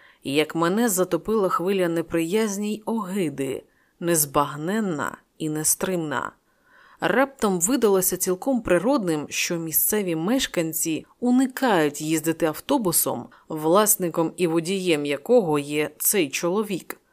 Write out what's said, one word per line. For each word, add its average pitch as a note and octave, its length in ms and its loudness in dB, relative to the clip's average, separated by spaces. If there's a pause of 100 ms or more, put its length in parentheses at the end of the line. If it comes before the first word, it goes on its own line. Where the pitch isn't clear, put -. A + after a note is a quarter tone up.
(240)
як D3 300 0
мене F#3 340 2
затопила F#3 600 0
хвиля F3+ 400 0
неприязні F#3+ 840 -2
й G#3+ 120 -10
огиди, F3+ 760 -4 (380)
незбагненна D#3 1160 0 (220)
і D#3+ 100 -4
нестримна. D#3 840 -2 (680)
Раптом G3+ 600 0
видалося G3 560 2
цілком F#3 460 -2
природним, F3+ 640 2
що - 280 -2
місцеві E3+ 600 -2
мешканці E3 920 -2 (140)
уникають A#3+ 800 2
їздити D#3+ 460 0
автобусом, D#3 800 0 (200)
власником E3 880 2
і F3+ 100 0
водієм E3 600 0
якого D3+ 520 2
є D3 400 -2
цей E3+ 300 2
чоловік, F#3+ 720 -4 (120)